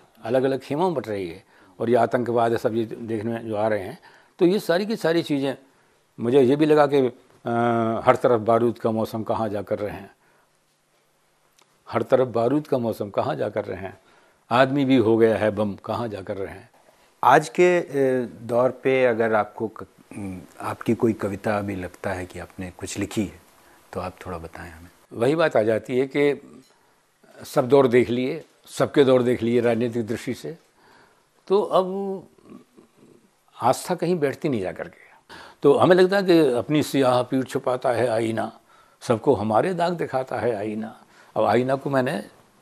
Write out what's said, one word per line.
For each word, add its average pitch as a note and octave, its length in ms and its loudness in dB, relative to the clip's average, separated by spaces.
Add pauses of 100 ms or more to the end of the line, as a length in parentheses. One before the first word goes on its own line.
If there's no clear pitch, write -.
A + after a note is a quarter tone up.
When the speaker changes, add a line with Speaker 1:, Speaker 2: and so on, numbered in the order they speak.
(240)
Speaker 1:
अलग-अलग C3 360 0
खेमों D3 260 -2
में F3+ 80 0
बट A#2+ 140 -4
रही G2 220 -6
है। F2+ 160 -16 (340)
और A#2 100 -2
ये A#2+ 60 6
आतंकवाद A#2 560 2
है, A#2 60 0
सब A2+ 180 -2
ये A2+ 100 -2
देखने A2+ 460 -6
में A2+ 160 -8
जो G#2+ 80 -6
आ G#2+ 120 0
रहे G#2+ 120 0
हैं, G#2 200 -12 (400)
तो F3+ 60 4
ये F#3 140 2
सारी F3+ 260 -2
की G#3+ 100 -4
सारी E3 280 0
चीज़ें, C#3 340 -2 (640)
मुझे B2 220 4
ये B2+ 140 4
भी D3+ 100 2
लगा D3+ 220 6
कि, C#3 100 0
अ, B2+ 140 2 (920)
हर B2 100 8
तरफ A#2+ 260 2
बारूद A2+ 380 2
का A2+ 120 -2
मौसम A2 320 -4
कहाँ A2 260 -4
जा G2+ 120 -4
कर G2 180 -4
रहे G2+ 120 -6
हैं। G2 240 -16 (1800)
हर A2+ 120 -2
तरफ B2+ 240 2
बारूद B2 400 -2
का C3+ 100 0
मौसम, A2 320 -6
कहाँ C3 260 -4
जा A#2+ 140 -6
कर G#2 160 -6
रहे G#2 120 -10
हैं? F#2 220 -14 (520)
आदमी C3+ 340 2
भी C3 100 4
हो A2+ 220 4
गया A2 200 4
है G#2+ 140 0
बम, G2+ 240 -4 (100)
कहाँ A2 220 -6
जा G2 140 -10
कर G2 160 -10
रहे - 160 -10
हैं? - 160 -20 (540)
Speaker 2:
आज D3 260 6
के, F3+ 140 2
ए, C3+ 680 2 (120)
दौर A#2 280 0
पे C3 360 0
अगर A2+ 280 2
आपको G#2+ 340 -2
क-, - 200 -16 (300)
उम, F#2+ 240 -10 (200)
आपकी A2 340 -4
कोई A2+ 180 2
कविता G#2 440 -4
अभी G2+ 180 -6
लगता F2+ 340 -10
है F2+ 160 -6
कि F2+ 140 -16
आपने F2 320 -12
कुछ - 260 -12
लिखी G2 280 -4
है, E2+ 140 -12 (540)
तो F#2+ 60 -8
आप F2+ 160 -10 (100)
थोड़ा F2 120 -10
बताएं E2 340 -16
हमें। E2 180 -20 (240)
Speaker 1:
वही B2+ 220 0
बात D#3 220 0
आ A2 40 4
जाती A2 360 -2
है C3+ 100 0
कि C#3+ 340 0 (1040)
सब C3 220 -2
दौर C3+ 200 6
देख A#2 220 4
लिए, C3 360 -4 (200)
सबके C#3 380 2
दौर B2+ 200 6
देख A#2 200 0
लिए A#2 180 2
राजनीतिक A#2 460 -2
दृष्टि A2+ 260 -8
से, D3+ 240 -12 (880)
तो G3 140 2
अब F3+ 260 2 (1700)
आस्था C3 340 0
कहीं E3+ 240 -2
बैठती C#3+ 300 -4
नहीं A2+ 120 -2
जा F2 100 -4
करके। - 400 -14 (520)
तो C#3+ 100 6
हमें B2+ 220 6
लगता F#3 220 4
है G3+ 60 0
कि F3 160 6 (140)
अपनी C3+ 300 0
सियाह B2+ 380 2
पीठ C3 240 -2
छुपाता B2+ 460 -2
है A#2 160 0
आईना, A2+ 520 -4 (420)
सबको A#2+ 340 2
हमारे A2 380 0
दाग E3+ 200 -2
दिखाता C3 460 -6
है A2+ 160 -2
आईना। G#2+ 460 -8 (340)
अब A2 80 0
आईना B2 320 2
को C#3 140 -6
मैंने C3+ 340 -2 (380)